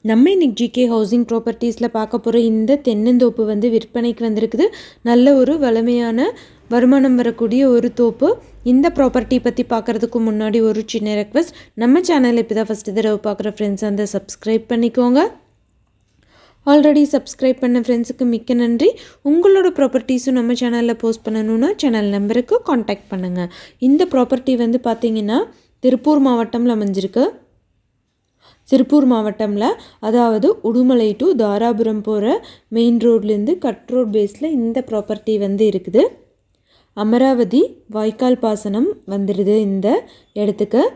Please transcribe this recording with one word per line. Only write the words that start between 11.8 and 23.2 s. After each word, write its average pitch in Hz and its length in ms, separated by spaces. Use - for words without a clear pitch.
சேனல் 262 340
இப்பதான் 220 340
ஃபர்ஸ்ட் 214 240
தடவை 214 280
பார்க்குற 208 280
ஃப்ரெண்ட்ஸ் 202 300
வந்து 208 320
சப்ஸ்கிரைப் 220 560
பண்ணிக்கோங்க. 240 520
Already 294 380
சப்ஸ்கிரைப் 262 440
பண்ண 247 200
ஃப்ரெண்ட்ஸுக்கு 240 440
மிக்க 233 300
நன்றி. 240 360
உங்களோட 370 520
ப்ராப்பர்ட்டிஸும் 254 640
நம்ம 233 140
சேனல்ல 233 460
போஸ்ட் 226 300
பண்ணணும்னா 220 480
சேனல் 226 320
நம்பருக்கு 226 580
கான்டாக்ட் 214 420
பண்ணுங்க. 185 320